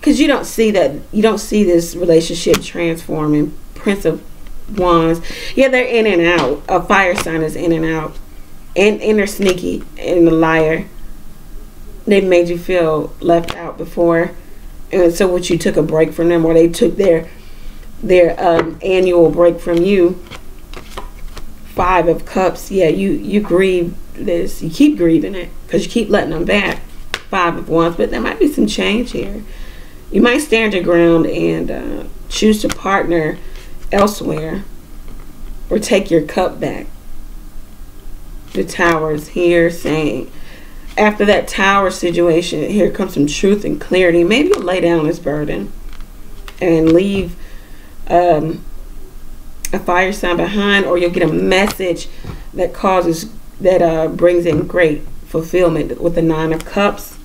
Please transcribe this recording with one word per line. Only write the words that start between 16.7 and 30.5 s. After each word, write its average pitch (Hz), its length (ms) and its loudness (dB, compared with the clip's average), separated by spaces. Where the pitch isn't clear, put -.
their, 170 320 2
their, 175 400 6
um, 165 400 2
annual 180 480 4
break 170 300 4
from 170 220 0
you. 185 380 4
Five 180 340 2
of 160 160 0
Cups. - 460 -2
Yeah, 185 180 4
you, 196 220 0
you 202 300 0
grieve 180 540 2
this. 175 480 -2
You 160 80 -4
keep 294 260 4
grieving 170 380 2
it 180 140 -8
'cause 233 160 0
you 170 60 -6
keep 233 180 0
letting 208 220 2
them 165 140 -2
back. 190 360 0
Five 175 280 0
of 170 120 -8
Wands. 165 280 2
But 214 140 0
there 220 100 -4
might - 180 -4
be 294 140 4
some 226 140 2
change 208 460 -2
here. 208 300 -6
You 190 80 2
might 240 180 4
stand 220 360 0